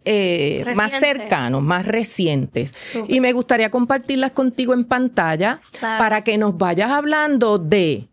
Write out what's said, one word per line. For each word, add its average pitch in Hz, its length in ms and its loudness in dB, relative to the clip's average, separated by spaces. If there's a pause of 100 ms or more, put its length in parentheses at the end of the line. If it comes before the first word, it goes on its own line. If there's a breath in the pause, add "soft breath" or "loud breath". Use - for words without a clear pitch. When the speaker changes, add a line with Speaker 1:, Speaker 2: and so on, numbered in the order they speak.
Speaker 1:
eh, 175 580 0 (120)
más 214 180 0
Speaker 2:
Recientes. 277 300 0
Speaker 1:
cercanos, 135 380 0
más 180 240 0
recientes. 160 880 -2 (200 loud breath)
Speaker 2:
Súper. 226 200 -4
Speaker 1:
Y 254 80 4
me 247 120 2
gustaría 233 380 0
compartirlas 262 600 0
contigo 254 420 0
en 247 120 0
pantalla 214 760 0 (180)
Speaker 2:
Claro. 220 220 -4
Speaker 1:
para 214 240 2
que 214 140 0
nos 208 200 0
vayas 190 340 2
hablando 294 640 2
de 156 560 0